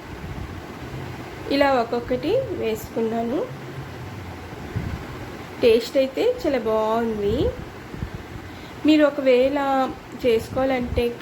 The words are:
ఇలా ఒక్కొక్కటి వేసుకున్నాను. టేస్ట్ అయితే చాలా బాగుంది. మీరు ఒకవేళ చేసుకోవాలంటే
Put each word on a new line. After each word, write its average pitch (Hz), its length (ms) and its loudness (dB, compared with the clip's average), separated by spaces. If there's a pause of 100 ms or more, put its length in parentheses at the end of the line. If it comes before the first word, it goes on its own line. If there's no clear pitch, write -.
(1600)
ఇలా 277 140 6 (100)
ఒక్కొక్కటి 240 520 0 (280)
వేసుకున్నాను. 226 800 -2 (2250)
టేస్ట్ 233 380 6
అయితే 269 240 0 (160)
చాలా 277 260 2
బాగుంది. 220 680 2 (1500)
మీరు 302 220 8
ఒకవేళ 269 480 4 (680)
చేసుకోవాలంటే 247 800 2 (160)